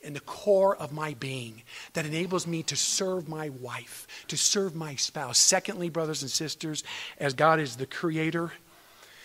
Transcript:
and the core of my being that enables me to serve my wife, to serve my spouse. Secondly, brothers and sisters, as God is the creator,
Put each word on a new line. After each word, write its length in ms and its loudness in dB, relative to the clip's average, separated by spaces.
and 140 -8
the 40 -8
core 560 6
of 160 -6
my 220 -2
being 480 -6
that 140 -2
enables 400 0
me 160 -2
to 140 -4
serve 520 0
my 220 -6
wife, 560 -10
to 100 -4
serve 360 2
my 200 -6
spouse. 420 -2
Secondly, 540 4
brothers 320 -2
and 80 -6
sisters, 540 -4
as 160 0
God 260 6
is 160 -2
the 80 -4
creator, 680 -2